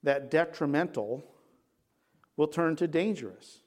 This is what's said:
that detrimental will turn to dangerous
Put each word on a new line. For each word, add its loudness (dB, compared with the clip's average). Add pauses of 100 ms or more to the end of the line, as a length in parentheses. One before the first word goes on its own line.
that 0
detrimental 0 (1120)
will 4
turn 0
to 0
dangerous -4